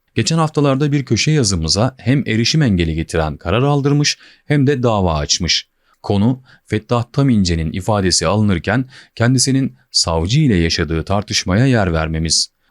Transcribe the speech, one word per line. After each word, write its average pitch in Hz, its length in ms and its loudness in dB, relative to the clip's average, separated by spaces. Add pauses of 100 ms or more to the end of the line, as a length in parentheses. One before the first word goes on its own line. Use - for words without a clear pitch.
(140)
Geçen 160 240 0
haftalarda 143 540 0
bir 143 120 0
köşe 117 260 0
yazımıza 98 680 0
hem 127 280 0
erişim 117 360 0
engeli 85 320 2
getiren 80 420 -2
karar 101 260 -2
aldırmış 143 560 0 (260)
hem 147 220 2
de 139 160 0
dava 98 360 2
açmış. - 500 -4 (340)
Konu 110 400 0 (240)
Fettah 113 460 -2
Tamince'nin 87 600 0
ifadesi 92 540 0
alınırken 104 580 0 (300)
kendisinin 131 640 0 (140)
savcı 87 500 0
ile 127 160 2
yaşadığı 82 480 0
tartışmaya 101 600 0
yer 107 260 2
vermemiz. 80 580 -2 (200)